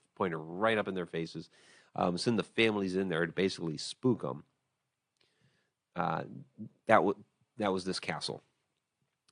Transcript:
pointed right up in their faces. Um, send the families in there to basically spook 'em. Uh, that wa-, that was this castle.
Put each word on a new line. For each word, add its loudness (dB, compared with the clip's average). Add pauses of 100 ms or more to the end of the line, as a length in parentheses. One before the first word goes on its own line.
(140)
pointed -2
right 0
up 0
in -4
their -2
faces. -6 (460)
Um, 0
send 2
the 2
families 2
in 0
there 2
to -2
basically 0
spook 0
'em. -6 (1500)
Uh, -2 (640)
that 8
wa-, 2 (420)
that 0
was -4
this -2
castle. -6 (880)